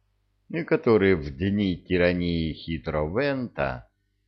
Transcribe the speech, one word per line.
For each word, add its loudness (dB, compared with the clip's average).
и -6
которые 4
в -6
дни 0
тирании 0
Хитровента -4